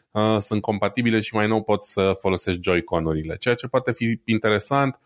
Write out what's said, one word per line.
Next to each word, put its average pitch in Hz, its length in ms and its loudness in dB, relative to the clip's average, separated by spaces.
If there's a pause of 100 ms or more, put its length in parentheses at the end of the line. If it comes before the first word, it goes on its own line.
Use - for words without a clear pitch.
(100)
uh, 110 280 2
sunt 104 220 -2
compatibile 110 600 0
și - 140 -6
mai 107 140 2
nou 110 140 0
poți 101 300 -2
să 95 280 2
folosești 90 420 0
Joy-Con-urile, 80 760 0
ceea 123 180 0
ce 120 120 -4
poate 127 260 -2
fi 117 320 -2
interesant 113 800 0